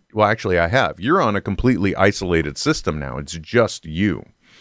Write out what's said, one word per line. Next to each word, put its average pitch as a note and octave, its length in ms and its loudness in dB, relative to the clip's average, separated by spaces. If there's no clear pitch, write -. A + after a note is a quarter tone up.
well, G#2 140 4
actually G2+ 320 0
I E2+ 80 2
have. G2 320 0
You're D3+ 220 0
on A2 160 0
a G2 40 -4
completely G2+ 540 0
isolated F2 640 0
system F2 420 -2
now. C2 180 -8
It's D2 200 -10
just G#2+ 480 -2
you. D#2+ 400 -2